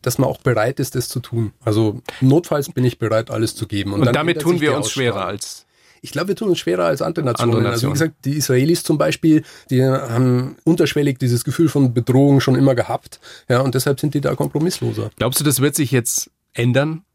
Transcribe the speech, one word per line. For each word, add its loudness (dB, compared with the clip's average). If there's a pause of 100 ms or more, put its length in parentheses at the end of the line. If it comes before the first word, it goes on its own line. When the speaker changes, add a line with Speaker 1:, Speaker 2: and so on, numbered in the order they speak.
Speaker 1:
dass -2
man 2
auch -4
bereit 0
ist, -6
das -4
zu -6
tun. -4 (120)
Also, 0 (200)
notfalls 2
bin -2
ich 0
bereit, -2
alles -2
zu -8
geben. -4
Und -2
Speaker 2:
Und 4
Speaker 1:
dann 2
Speaker 2:
damit 0
Speaker 1:
ändert -6
Speaker 2:
tun 2
Speaker 1:
sich -2
Speaker 2:
wir 2
Speaker 1:
die 0
Speaker 2:
uns -4
schwerer -2
Speaker 1:
Ausstrahlung. -4
Speaker 2:
als -12 (360)
Speaker 1:
Ich -16
glaub, -4
wir -2
tun -4
uns 2
schwerer -2
als -2
andere -4
Nationen. 0
Speaker 2:
andere 2
Speaker 1:
Also, -2
wie 0
Speaker 2:
Nationen. 0
Speaker 1:
gesagt, -20
die -2
Israelis 2
zum 0
Beispiel, 2 (260)
die 2
haben 0
unterschwellig 2
dieses 0
Gefühl 2
von 2
Bedrohung 4
schon 2
immer 4
gehabt. -6 (280)
Ja, 2
und 0
deshalb 0
sind -2
die 0
da -2
kompromissloser. -4
Speaker 2:
Glaubst -2
du, -2
das 0
wird 2
sich 0
jetzt -2 (240)
ändern? 0 (120)